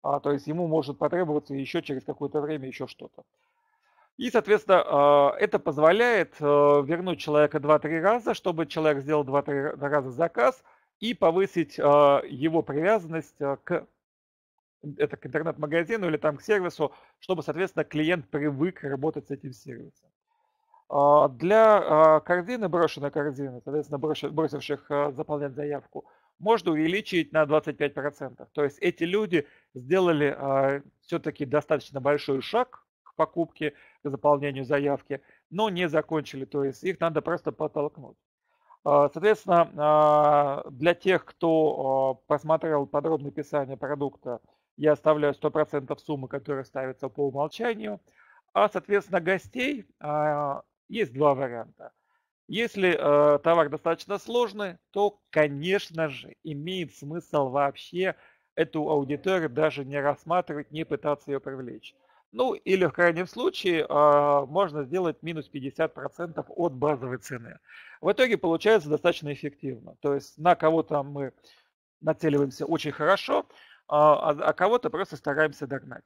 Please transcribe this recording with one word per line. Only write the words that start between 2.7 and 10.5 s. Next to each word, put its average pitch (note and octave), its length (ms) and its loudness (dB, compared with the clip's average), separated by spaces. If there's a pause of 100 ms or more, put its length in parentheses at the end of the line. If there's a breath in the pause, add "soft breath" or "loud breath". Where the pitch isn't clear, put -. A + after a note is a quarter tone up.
что-то. - 360 -20 (920)
И, A#3+ 120 -6
соответственно, G3+ 560 2
а, C#3+ 540 6
это G#3 200 0
позволяет, E3+ 800 2
э, D#3 40 -6 (420)
вернуть E3+ 340 -4
человека D3+ 400 2
два-три D3+ 400 2
раза, G#3+ 340 0
чтобы E3 340 -4
человек D3+ 340 0
сделал D3 220 0
два-три C#3 380 -2
раза C#3+ 500 -4
заказ, E3 520 -2 (360 soft breath)